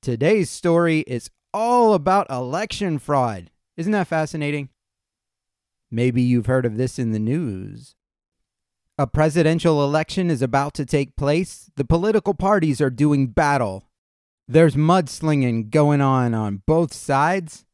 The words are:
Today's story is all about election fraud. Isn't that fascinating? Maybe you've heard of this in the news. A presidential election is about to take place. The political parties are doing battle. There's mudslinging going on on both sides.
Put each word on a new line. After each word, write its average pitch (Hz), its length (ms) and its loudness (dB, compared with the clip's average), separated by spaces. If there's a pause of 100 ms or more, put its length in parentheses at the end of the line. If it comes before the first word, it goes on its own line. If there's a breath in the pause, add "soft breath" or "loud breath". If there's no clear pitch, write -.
Today's 143 480 0
story 170 560 2
is 123 240 -8 (200)
all 226 440 2
about 185 340 0
election 151 680 -4
fraud. 120 500 -2 (260)
Isn't 175 180 -2
that 196 120 0
fascinating? 147 640 -4 (1200)
Maybe 120 320 0
you've 123 240 2
heard 127 220 0
of 107 100 -4
this 127 220 -4
in 117 140 -2
the 107 60 -2
news. 110 760 -6 (1040)
A 139 80 0
presidential 156 760 2
election 156 460 -2
is 131 140 0
about 139 320 -2
to 143 100 -6
take 139 300 -2
place. 151 600 -2
The 139 80 -4
political 185 520 0
parties 175 440 0
are 135 120 2
doing 139 380 0
battle. 120 600 -2 (580)
There's 156 280 4
mudslinging 143 960 0
going 147 280 4
on 131 360 2
on 104 320 -4
both 160 260 2
sides. 156 800 -2